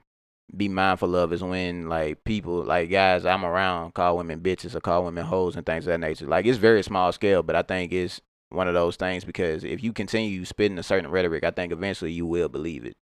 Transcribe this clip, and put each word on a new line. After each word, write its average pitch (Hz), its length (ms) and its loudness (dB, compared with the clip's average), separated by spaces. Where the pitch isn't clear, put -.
be 101 140 -2
mindful 95 480 2
of 85 160 2
is 87 100 -2
when, 90 460 -4
like, 78 360 -2
people, 87 380 -2
like, 85 280 0
guys 92 340 4
I'm 92 200 2
around 87 500 0
call 87 240 4
women 82 220 -6
bitches 90 340 -2
or 82 60 -6
call 87 240 2
women 85 200 -6
hoes 87 320 0
and 82 80 -10
things 82 220 -4
of 87 60 2
that 82 80 0
nature. 78 260 -4
Like, 82 180 2
it's 120 140 4
very 107 240 6
small 90 300 2
scale, 98 300 4
but 82 140 0
I 87 60 2
think 90 300 -4
it's 90 280 -2
one 90 180 0
of 87 60 2
those 87 220 2
things 92 280 -4
because 87 400 -2
if 85 180 -6
you 113 120 -4
continue 101 500 -2
spitting 101 340 0
a 82 40 -6
certain 90 280 0
rhetoric, 87 320 2
I 87 100 0
think 87 200 -4
eventually 87 400 -4
you 85 140 -4
will 85 240 0
believe 71 340 -6
it. 52 180 -14